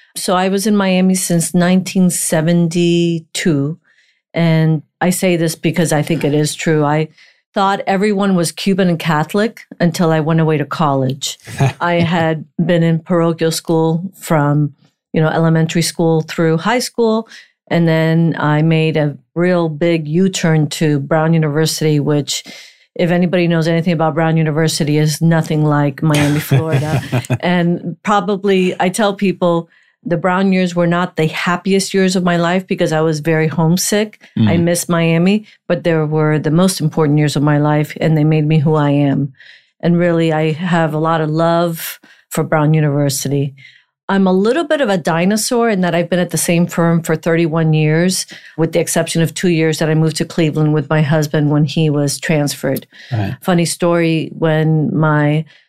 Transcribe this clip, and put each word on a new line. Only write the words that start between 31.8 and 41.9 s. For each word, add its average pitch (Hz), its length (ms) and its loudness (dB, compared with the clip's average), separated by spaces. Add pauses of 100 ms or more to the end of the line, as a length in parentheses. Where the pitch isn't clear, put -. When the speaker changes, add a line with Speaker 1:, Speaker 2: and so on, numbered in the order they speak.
Speaker 1:
years 190 240 2
of 180 80 -2
my 175 100 0
life 175 320 0
because 170 240 -2
I 156 80 0
was 156 220 0
very 156 260 0
homesick. 180 720 -2 (180)
I 208 200 2
Speaker 2:
Mm. 175 60 2
Speaker 1:
miss 175 260 -2
Miami, 170 560 2 (240)
but 175 160 -2
they 170 100 2
were 151 420 0
the 147 140 -2
most 185 300 2
important 151 360 0
years 151 200 0
of 139 60 0
my 147 140 2
life, 151 440 0
and 160 160 2
they 151 80 2
made 156 200 2
me 156 140 2
who 156 160 2
I 147 160 2
am. 139 400 0 (480)
And 170 180 2
really, 165 360 2
I 156 180 0
have 165 420 0
a 156 60 -2
lot 160 220 0
of 156 100 -2
love 165 680 -2 (280)